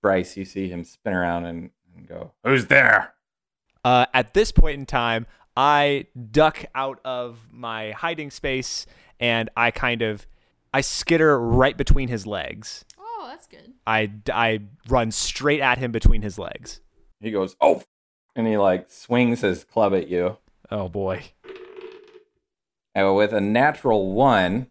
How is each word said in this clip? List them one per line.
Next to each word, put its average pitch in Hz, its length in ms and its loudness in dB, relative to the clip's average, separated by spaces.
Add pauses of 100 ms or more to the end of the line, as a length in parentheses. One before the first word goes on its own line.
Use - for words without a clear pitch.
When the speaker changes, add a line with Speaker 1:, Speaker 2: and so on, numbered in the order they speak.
Speaker 1:
Bryce, 95 340 0
you 98 80 -10
see 95 240 -8
him 87 160 -8
spin - 300 -8
around 85 320 -2
and, 85 240 -12 (260)
and 85 100 -20
go, - 260 -16 (120)
Speaker 2:
"Who's 127 220 0
there?" 120 480 4 (680)
Speaker 3:
Uh, 123 280 4
at 127 220 0
this 208 180 2
point 143 260 6
in 135 80 -10
time, 117 400 -2 (300)
I 143 500 2 (240)
duck 151 340 2 (100)
out 135 300 -6
of 120 460 -10
my 113 420 -10
hiding 156 380 -8
space - 560 -6 (320)
and 117 380 0
I 117 160 2
kind 120 300 -4
of, 107 240 -4 (460)
I 135 100 0
skitter 156 580 2
right 123 360 2
between 139 320 4
his 110 180 -6
legs. 104 580 -10 (140)
Speaker 4:
Oh, 415 300 -14
that's 302 200 -20
good. - 240 -20 (140)
Speaker 3:
I, - 260 -2 (200)
I 110 280 0 (280)
run 117 220 0
straight 143 500 -2
at 127 180 2
him 127 120 -4
between 110 320 6
his 104 160 -8
legs. - 420 -14 (400)
Speaker 1:
He 107 120 -8
goes, 95 280 -4
"Oh!" - 220 2 (540)
And 113 100 -2
he, 110 100 2
like, 95 320 2
swings 120 520 0
his 92 240 -2
club 104 300 0
at 87 140 0
you. 87 280 -2 (340)
Speaker 3:
Oh, 101 180 -6
boy. 92 360 -6 (1700)
Speaker 1:
And 98 220 2
with 104 160 2
a 104 80 0
natural 110 720 0
one 113 580 2